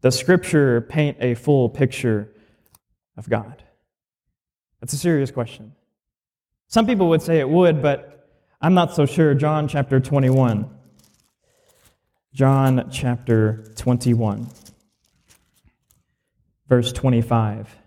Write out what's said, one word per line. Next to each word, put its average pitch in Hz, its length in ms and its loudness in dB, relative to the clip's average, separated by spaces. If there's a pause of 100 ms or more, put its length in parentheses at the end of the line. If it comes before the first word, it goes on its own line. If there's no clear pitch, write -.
Does 127 160 0
Scripture 143 640 2
paint 147 400 -4
a 120 140 -2
full 131 340 0
picture 113 640 -4 (840)
of 110 140 -16
God? 113 340 -6 (1160)
That's 127 100 -12
a 147 60 -6
serious 151 340 0
question. 117 420 -10 (960)
Some 226 180 2
people 196 240 0
would 160 120 2
say 165 180 0
it 135 80 -2
would, 160 340 2
but - 460 -6 (320)
I'm 175 140 2
not 175 200 2
so 151 120 2
sure. 151 280 2
John 151 340 0
chapter 135 320 0
twenty-one. 131 680 0 (1600)
John 135 580 2
chapter 113 720 -2 (120)
twenty-one, 120 720 -2 (2250)
verse 123 240 0
twenty-five. 113 840 -2 (120)